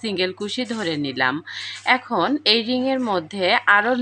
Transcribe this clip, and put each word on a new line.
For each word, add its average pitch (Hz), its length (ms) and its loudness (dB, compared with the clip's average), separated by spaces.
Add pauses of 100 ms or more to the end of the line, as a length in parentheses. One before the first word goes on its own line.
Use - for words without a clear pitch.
সিঙ্গেল 185 380 -2
কুশি 208 240 -4 (100)
ধরে 170 240 -2
নিলাম। 131 380 0 (600)
এখন 208 320 0 (240)
এই 226 80 4 (100)
রিংয়ের 254 400 0
মধ্যে 185 380 -2 (280)
আরও 208 160 4 (100)